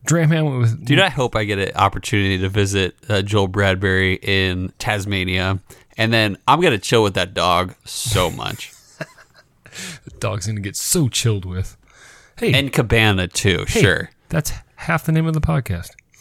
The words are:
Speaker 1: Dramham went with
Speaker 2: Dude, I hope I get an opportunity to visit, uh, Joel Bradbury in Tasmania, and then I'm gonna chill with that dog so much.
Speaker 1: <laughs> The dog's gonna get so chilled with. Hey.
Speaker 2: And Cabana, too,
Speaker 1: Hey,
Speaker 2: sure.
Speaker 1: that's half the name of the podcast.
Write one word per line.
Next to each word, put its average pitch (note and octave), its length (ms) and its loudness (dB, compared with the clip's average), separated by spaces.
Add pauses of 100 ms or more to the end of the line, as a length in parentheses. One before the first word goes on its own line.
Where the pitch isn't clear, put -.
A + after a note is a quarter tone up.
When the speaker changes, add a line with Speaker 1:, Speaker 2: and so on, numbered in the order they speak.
Speaker 1:
Dramham D#3+ 380 2
went C3 140 -2
with A2+ 260 0
Speaker 2:
Dude, D3 140 4
I F#3+ 100 4
hope B2+ 260 -2
I A2 80 0
get G2+ 160 -2
an F#2+ 160 -2
opportunity G2 640 2
to F#2 100 0
visit, G2 460 0 (140)
uh, G2+ 120 2
Joel G2+ 260 2
Bradbury F#2+ 760 2
in F#2 580 0
Tasmania, F#2+ 800 -2 (380)
and A2+ 140 0
then G#2+ 260 2 (100)
I'm D3 140 6
gonna C#3+ 180 2
chill A#2 240 2
with G2 120 0
that F#2 180 -4
dog F2+ 420 0 (100)
so F#2 440 -2
much. - 440 -10 (260)
Speaker 1:
<laughs> - 60 -12 (1000)
The - 160 -20
dog's G2+ 280 -6
gonna G#2+ 120 -4
get G2 160 -8
so E3 320 0
chilled G#2 380 -2
with. F#2 320 -6 (600)
Hey. G#3 160 0
Speaker 2:
And C3+ 200 0
Cabana, G#2+ 560 2
too, F#2 380 0
Speaker 1:
Hey, A3+ 140 0
Speaker 2:
sure. F#2 280 2 (180)
Speaker 1:
that's D#3 240 -4 (240)
half - 300 -4
the D#3+ 80 0
name D#3+ 120 2
of D#3+ 80 -2
the D#3 80 -2
podcast. C3 500 -2 (300)